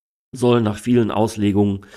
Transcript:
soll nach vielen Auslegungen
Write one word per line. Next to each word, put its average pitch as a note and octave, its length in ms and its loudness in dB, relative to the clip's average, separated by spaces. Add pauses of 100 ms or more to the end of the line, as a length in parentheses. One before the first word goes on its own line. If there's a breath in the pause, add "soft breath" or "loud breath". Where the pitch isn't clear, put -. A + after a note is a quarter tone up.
(320)
soll B2 280 2
nach G#2+ 180 -2
vielen A#2+ 320 0
Auslegungen G2+ 760 0 (100)